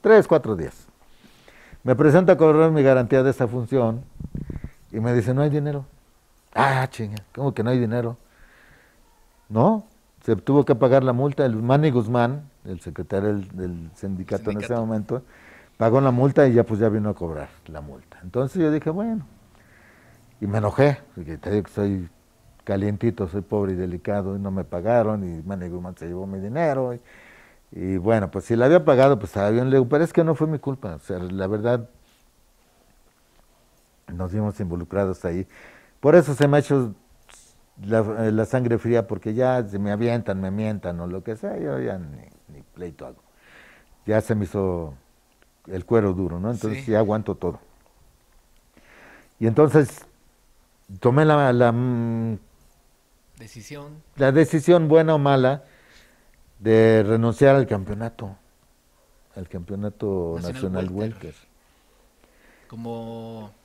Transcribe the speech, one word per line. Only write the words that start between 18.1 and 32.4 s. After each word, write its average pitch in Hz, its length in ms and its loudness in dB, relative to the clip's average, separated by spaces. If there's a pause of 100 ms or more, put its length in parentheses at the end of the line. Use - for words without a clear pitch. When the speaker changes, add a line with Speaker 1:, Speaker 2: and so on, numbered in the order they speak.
Speaker 1:
Entonces 131 400 -4
yo 156 80 2
dije, 151 180 -2
"Bueno", 196 380 -6 (1120)
y 107 60 -4
me 101 120 -2
enojé, 131 400 2 (160)
porque 80 220 -12
te - 140 -10
digo 101 140 0
que - 80 -18
soy 98 360 -4 (560)
calientito, 101 640 -2
soy 98 140 -8
pobre 101 300 -4
y - 20 -4
delicado, 92 600 -6
y - 20 -8
no 98 120 -8
me 95 140 -6
pagaron, 107 580 -2
y 85 200 -8
Manny 90 260 -10
Guzmán 90 300 -12
se 165 80 -14
llevó - 200 -10
mi 98 120 -10
dinero, 135 560 -4
y, 120 60 -14 (720)
y 92 260 -6
bueno, 98 320 2
pues 95 160 -8
si 117 100 0
la 117 80 2
había 156 220 6
pagado, 135 320 6
pues 98 180 -10
había 107 240 2
un 131 80 -2
leo, 131 180 4
pero 147 160 2
es 165 120 -2
que 170 100 4
no 160 100 0
fue 156 120 -2
mi 156 120 -4
culpa, 123 360 -8
o 76 60 -14
sea, 92 180 -8
la 92 280 -6
verdad, 113 440 -2 (2250)